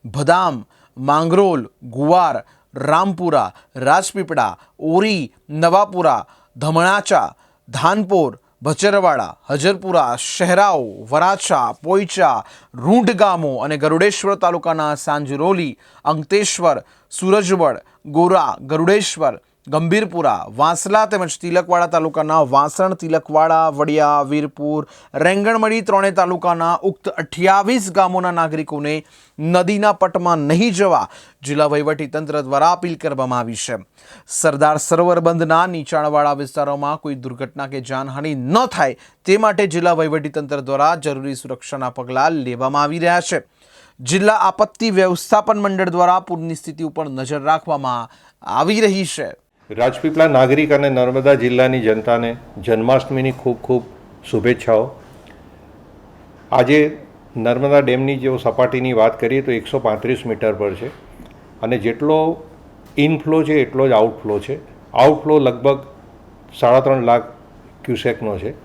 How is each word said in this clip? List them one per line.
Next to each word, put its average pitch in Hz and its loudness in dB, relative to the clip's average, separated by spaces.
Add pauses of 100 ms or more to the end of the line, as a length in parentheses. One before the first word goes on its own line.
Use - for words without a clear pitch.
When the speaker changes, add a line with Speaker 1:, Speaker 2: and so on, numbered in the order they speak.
Speaker 1:
ભદામ, 143 0 (300)
માંગરોલ, 156 0 (160)
ગુવાર, 143 0 (300)
રામપુરા, 156 0 (220)
રાજપીપળા, 143 -2 (200)
ઓરી, 175 0 (160)
નવાપુરા, 170 0 (300)
ધમણાચા, 165 0 (340)
ધાનપોર, 170 0 (240)
ભચરવાડા, 156 0 (140)
હજરપુરા, 160 0
શહેરાઓ, 180 0 (260)
વરાછા, 156 0 (100)
પોઈચા, 170 0 (300)
રૂંઢ 190 2
ગામો 175 2
અને 147 -4
ગરુડેશ્વર 185 0
તાલુકાના 165 -2
સાંજરોલી, 147 -4 (260)
અંકતેશ્વર, 175 0 (280)
સુરજવડ, 180 0 (260)
ગોરા, 160 2
ગરુડેશ્વર, 156 0 (280)
ગંભીરપુરા, 160 0 (100)
વાંસલા 180 2
તેમજ 185 -4
તિલકવાડા 175 0
તાલુકાના 156 0
વાસણ, 147 0
તિલકવાડા, 160 2
વડિયા, 147 2
વીરપુર, 147 -4 (260)
રેંગણમડી 214 0
ત્રણેય 196 0
તાલુકાના 175 0
ઉક્ત 190 -4
અઠ્યાવીસ 190 0
ગામોના 185 0
નાગરિકોને 156 -4 (340)
નદીના 180 2
પટમાં 175 0
નહીં 170 2
જવા 170 2 (340)
જિલ્લા 147 0
વહીવટી 147 -2
તંત્ર 147 -6
દ્વારા 139 2
અપીલ 175 -4
કરવામાં 131 -4
આવી 117 -6
છે. 107 -8 (420)
સરદાર 151 0
સરોવર 170 2
બંધના 165 2
નીચાણવાળા 151 -2
વિસ્તારોમાં 143 -4
કોઈ 147 -8
દુર્ઘટના 127 -10
કે 135 -10
જાનહાનિ 135 -8
ન 156 0
થાય 139 -2 (280)
તે 190 2
માટે 208 2
જિલ્લા 170 0
વહીવટી 156 -2
તંત્ર 143 -6
દ્વારા 139 0
જરૂરી 139 -6
સુરક્ષાના 127 -10
પગલાં 131 -2
લેવામાં 131 -2
આવી 151 -2
રહ્યા 170 2
છે. 170 -4 (580)
જિલ્લા 190 2
આપત્તિ 208 2
વ્યવસ્થાપન 202 2
મંડળ 190 0
દ્વારા 180 2
પૂરની 165 -8
સ્થિતિ 160 -12
ઉપર 156 -8
નજર 131 -6
રાખવામાં 135 -2 (340)
આવી 160 0
રહી 196 2
છે. 127 -8 (380)
Speaker 2:
રાજપીપળા 143 0
નાગરિક 143 4
અને 139 2
નર્મદા 131 2
જિલ્લાની 127 2
જનતાને 117 0 (260)
જન્માષ્ટમીની 131 0
ખૂબ 127 -4
ખૂબ 123 -2 (480)
શુભેચ્છાઓ. 117 0 (1600)
આજે 147 2 (300)
નર્મદા 127 2
ડેમની 135 0
જો 131 -2
સપાટીની 127 0
વાત 113 2
કરીએ 131 0
તો 131 -2
એકસો 117 -4
પાંત્રીસ 117 -2
મીટર 110 -2
પર 98 -4
છે 110 -10 (720)
અને 117 -2
જેટલો 151 0 (640)
ઇનફ્લો 156 2
છે 151 -2
એટલો 131 2
જ 127 4
આઉટફ્લો 110 0
છે. 135 -8 (340)
આઉટફ્લો 151 4
લગભગ 131 0 (800)
સાડા 127 6
ત્રણ 135 0
લાખ 117 4 (600)
ક્યુસેકનો 113 -4
છે. 113 -8 (100)